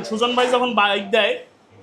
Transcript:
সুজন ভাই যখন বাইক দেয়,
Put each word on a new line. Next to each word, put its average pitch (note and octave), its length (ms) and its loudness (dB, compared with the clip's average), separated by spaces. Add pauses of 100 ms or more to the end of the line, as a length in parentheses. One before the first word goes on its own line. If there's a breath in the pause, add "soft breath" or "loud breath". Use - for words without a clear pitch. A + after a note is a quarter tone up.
সুজন A#3 320 -2
ভাই B3 160 4
যখন B3 220 0
বাইক G3+ 360 2
দেয়, A3 240 2 (500)